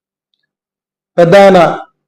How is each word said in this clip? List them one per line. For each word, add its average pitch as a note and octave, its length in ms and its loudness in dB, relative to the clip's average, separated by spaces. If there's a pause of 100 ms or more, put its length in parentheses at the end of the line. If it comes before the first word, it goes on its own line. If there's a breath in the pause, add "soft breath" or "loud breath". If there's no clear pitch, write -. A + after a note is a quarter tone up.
(1200)
పెద్ద E3+ 180 0
ఆయన F3+ 420 0 (300)